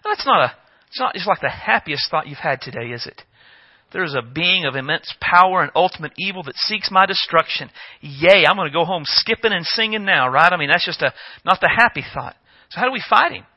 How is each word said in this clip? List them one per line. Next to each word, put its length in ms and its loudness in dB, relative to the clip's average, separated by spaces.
Now, 60 -4
that's 160 -2
not 160 6
a, 140 0
it's 100 -14
not 160 -4
just 140 -6
like 120 0
the 80 -2
happiest 640 -4
thought 160 -2
you've 120 -14
had 220 -4
today, 280 -10
is 180 -10
it? 160 -20
There 100 -4
is 140 -4
a 60 -2
being 420 0
of 100 -2
immense 460 -6
power 420 4
and 140 -2
ultimate 420 -2
evil 240 -8
that 140 -12
seeks 340 -4
my 160 4
destruction. 640 -2
Yay, 440 4
I'm 120 6
gonna 160 -4
go 120 2
home 220 -4
skipping 460 0
and 120 -2
singing 400 -4
now, 240 2
right? 240 4
I 40 0
mean, 120 -2
that's 160 2
just 160 -8
a, 140 0
not 160 2
the 140 2
happy 380 2
thought. 220 -10
So 100 -12
how 60 0
do 60 0
we 160 -6
fight 220 4
him? 140 -14